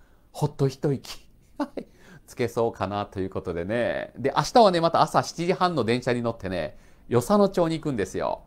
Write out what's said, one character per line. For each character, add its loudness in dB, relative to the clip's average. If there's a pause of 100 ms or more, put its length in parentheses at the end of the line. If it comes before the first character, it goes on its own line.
(320)
ほ -2
っ -14
と 2
一 -2
息、 -8 (300)
は -4
い、 -10 (420)
つ -20
け -2
そ 0
う -2
か -4
な -4
と -8
い -2
う -6
こ -6
と -6
で -4
ね。 -2
で、 -2
明 4 (100)
日 8
は 8
ね、 2
ま 2
た 4
朝 2
七 -6
時 2
半 0
の 2
電 0
車 0
に -2
乗 -2
っ -12
て -8
ね、 -6 (320)
与 2
謝 4
野 6
町 0
に -2
行 -4
く 0
ん -2
で 0
す -6
よ。 -4